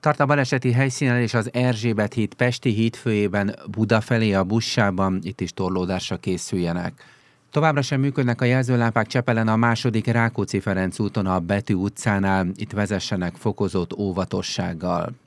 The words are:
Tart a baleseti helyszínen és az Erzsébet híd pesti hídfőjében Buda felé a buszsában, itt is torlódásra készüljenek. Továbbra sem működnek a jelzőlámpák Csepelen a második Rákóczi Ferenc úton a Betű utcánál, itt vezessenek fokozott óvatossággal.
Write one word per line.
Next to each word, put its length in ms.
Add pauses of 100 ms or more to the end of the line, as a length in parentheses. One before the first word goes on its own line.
Tart 200
a 60
baleseti 460
helyszínen 480
és 140
az 180
Erzsébet 600
híd 220
pesti 360
hídfőjében 840 (160)
Buda 300
felé 320
a 120
buszsában, 760
itt 180
is 120
torlódásra 640
készüljenek. 880 (460)
Továbbra 320
sem 180
működnek 400
a 40
jelzőlámpák 600
Csepelen 420
a 80
második 500
Rákóczi 540
Ferenc 380
úton 280
a 120
Betű 360
utcánál, 800
itt 180
vezessenek 640
fokozott 600
óvatossággal. 1160 (140)